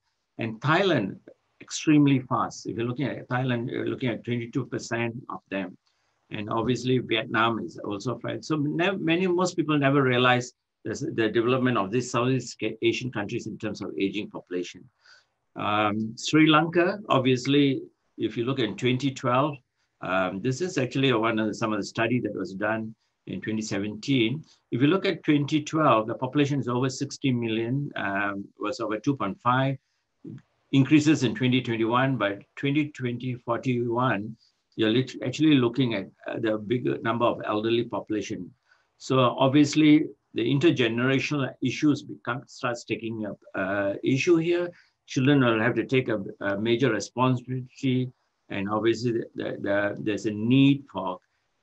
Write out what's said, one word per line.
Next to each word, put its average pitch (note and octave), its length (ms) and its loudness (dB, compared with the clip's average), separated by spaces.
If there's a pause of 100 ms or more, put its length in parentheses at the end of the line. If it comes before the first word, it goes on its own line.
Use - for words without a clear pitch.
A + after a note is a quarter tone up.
(400)
And A2+ 200 -6
Thailand, D#3 580 0 (440)
extremely C#3+ 580 4
fast. A#2 460 -4
If F#2+ 120 -6
you're A#2 100 -4
looking B2+ 200 -4
at - 220 -10
Thailand, B2 400 -2
you're A2+ 160 -4
looking A#2+ 240 -4
at - 140 -6
twenty-two A#2+ 420 -4
percent A#2 480 -6 (160)
of - 120 -12 (100)
them. F#2+ 260 -6 (540)
And G#2+ 180 -8
obviously A#2+ 480 0
Vietnam A2+ 640 0
is E2+ 180 -10
also G#2 400 -6
fast. A#2 280 -8
So D#3 100 -2
ne-, D#3 420 -2
many, E3+ 300 0
most F3+ 280 0
people D3+ 220 0
never C#3 240 4
realize B2 520 2 (300)
the, A2+ 300 -6
the A2+ 160 2
development B2 480 2
of F#2+ 140 -2
these B2 180 -2
Southeast B2 520 -2 (200)
Asian A#2 300 0
countries G#2+ 340 -6
in G2+ 120 -10
terms G2+ 240 -6
of F#2+ 160 -8
aging G2 340 -4
population. - 520 -10 (720)
Um, G#2+ 640 -2
Sri D#3 300 4
Lanka, E3+ 520 2 (100)
obviously, C3 720 2 (360)
if A2 180 -4
you A#2 100 -2
look C3+ 140 -2
in G#2 160 -2
twenty B2+ 360 0
twelve, C3+ 440 0 (460)
um, F#2 400 -2
this C3 200 -2
is F3+ 180 -2
actually C3 340 0
one A2 240 2
of A2 100 0
the, G2+ 60 -2
some A2 180 -2
of G#2 80 -2
the F#2 60 -4
study A#2 360 0
that G#2 140 -4
was F#2+ 180 -6
done A2 420 -4 (320)
in F#2+ 140 -8
twenty A2 220 -4
seventeen. A2 800 -2 (280)
If A#2+ 100 0
you C#3+ 60 4
look F#3+ 180 2
at F#3 180 -2
twenty D3 400 2
twelve, A2 440 2
the A#2 80 -4
population C#3 440 0
is A#2+ 80 -4
over B2 220 0
sixty C3+ 420 -4
million, A#2 640 -2
um, G2+ 500 -2 (140)
was G#2 200 -4
over G#2+ 200 -4
two C#3 160 0
point G2 260 -4
five, C3 360 2 (960)
increases C#3+ 520 6
in G#2+ 100 0
twenty B2+ 280 2
twenty-one, A#2+ 560 0
but G2+ 260 -2 (120)
twenty D3 340 0
twenty, B2 440 -6
forty-one, A#2 1000 -2 (400)
you're A2 160 2
lit-, B2 240 0 (100)
actually D3+ 300 4
looking A#2+ 400 2
at, F#2+ 100 -4 (220)
uh, - 120 -6
the A2 200 0
bigger B2 400 -2
number A#2 260 0
of - 180 0
elderly A2+ 420 0
population. G2 680 -6 (460)
So C3 220 0
obviously, D3 840 6 (300)
the A2 80 0
intergenerational C3 1040 2 (140)
issues C3 400 2
become, B2 420 -8
starts - 380 -6
taking A2 420 -6
up, - 140 -10 (160)
uh, G2 380 -2 (100)
issue D3+ 320 4
here. F3 340 0 (380)
Children C#3 320 4
will A2+ 220 4
have A#2 140 2
to A2 100 0
take C3 240 0
a, G#2 120 -2 (200)
a G2 160 -2
major A#2 340 2
responsibility, B2+ 1200 -2 (380)
and G2+ 200 -4
obviously A2+ 440 0
the, A#2 120 -4 (100)
the, G#2+ 260 -6
the, G2+ 380 0
there's G2+ 260 -4
a G#2+ 60 0
need C3+ 600 4
for F#2 280 -6 (440)